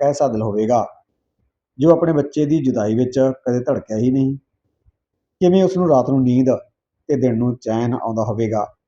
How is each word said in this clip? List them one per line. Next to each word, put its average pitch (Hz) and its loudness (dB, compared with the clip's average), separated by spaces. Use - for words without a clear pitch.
ਕੈਸਾ 143 0
ਦਿਲ 110 -4
ਹੋਵੇਗਾ 107 0
ਜੋ 147 4
ਆਪਣੇ 165 2
ਬੱਚੇ 147 0
ਦੀ 151 0
ਜੁਦਾਈ 110 0
ਵਿੱਚ 127 -2
ਕਦੇ 127 0
ਧੜਕਿਆ 123 -4
ਹੀ 120 0
ਨਹੀਂ। 135 -2
ਕਿਵੇਂ 185 4
ਉਸ 185 -2
ਨੂੰ 180 0
ਰਾਤ 139 2
ਨੂੰ 135 2
ਨੀਂਦ 127 2
ਤੇ 147 0
ਦਿਨ 123 -2
ਨੂੰ 123 -2
ਚੈਨ 117 -4
ਆਉਂਦਾ 110 -4
ਹੋਵੇਗਾ 107 -4